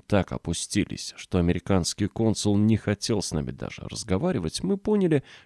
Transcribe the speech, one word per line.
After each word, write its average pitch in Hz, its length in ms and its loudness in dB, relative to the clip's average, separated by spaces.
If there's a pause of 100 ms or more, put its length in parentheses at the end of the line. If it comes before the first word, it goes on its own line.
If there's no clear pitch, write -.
так 98 240 2
опустились, - 840 -4
что - 220 -2
американский 87 720 0
консул 104 480 2
не 107 200 4
хотел 104 460 -2
с - 80 -6
нами 73 220 -4
даже - 300 -10
разговаривать, 95 800 -2
мы 196 120 0
поняли, 190 460 2 (240)